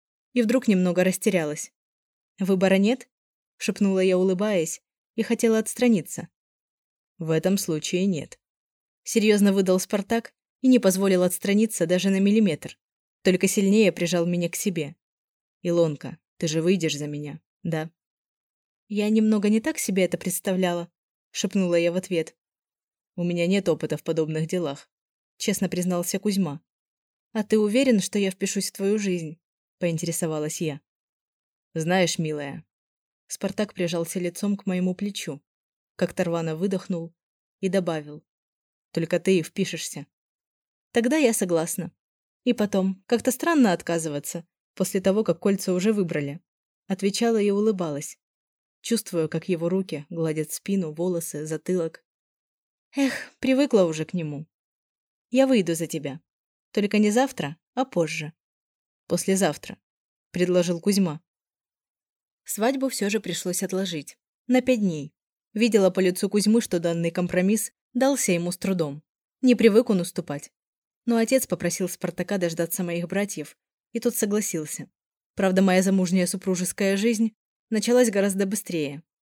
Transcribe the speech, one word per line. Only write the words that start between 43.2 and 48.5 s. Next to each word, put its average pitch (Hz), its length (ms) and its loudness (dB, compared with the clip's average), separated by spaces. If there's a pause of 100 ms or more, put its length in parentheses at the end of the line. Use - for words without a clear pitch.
странно 294 400 2
отказываться, 165 720 -4 (280)
после 190 260 -2
того, 196 240 2
как 170 160 -2
кольца 196 340 0
уже 185 200 0
выбрали», 160 480 -4 (460)
отвечала 208 540 0
и 202 100 2
улыбалась. 185 680 -2 (640)